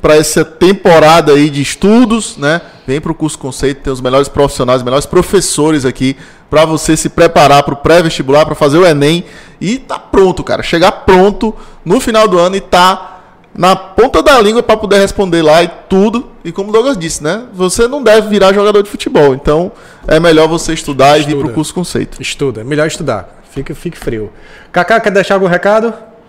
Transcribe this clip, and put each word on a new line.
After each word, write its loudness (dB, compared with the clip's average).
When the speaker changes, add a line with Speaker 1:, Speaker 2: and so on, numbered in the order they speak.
Speaker 1:
pra 4
essa 2
temporada 4
aí 4
de -4
estudos, 0
né? -2
Vem -4
pro -8
Curso -8
Conceito, -6
tem -6
os -8
melhores 0
profissionais, -2
os -10
melhores -2
professores 0
aqui -4
pra 2
você -2
se -6
preparar 4
pro -4
pré-vestibular, 2
pra -6
fazer 0
o 6
enem. 0
E -6
tá -12
pronto, 0
cara. -4
Chegar 0
pronto 0
no 0
final 0
do 0
ano 0
e -4
tá 0
na 2
ponta 0
da 4
língua 2
pra 0
poder 0
responder 0
lá 4
e -2
tudo. 0
E -10
como -10
o -6
Douglas 0
disse, -10
né? -4
Você -2
não -6
deve 2
virar 2
jogador 2
de -6
futebol. 0
Então, -2
é 2
melhor 4
você -4
estudar 0
e 0
vir -6
Speaker 2:
Estuda. -4
Speaker 1:
pro -8
Curso -6
Conceito. -8
Speaker 2:
Estuda. -6
É -14
melhor -2
estudar. -8
Fique, -12
fique -14
frio. -8
Kaká, 0
quer -2
deixar 0
algum 0
recado? 0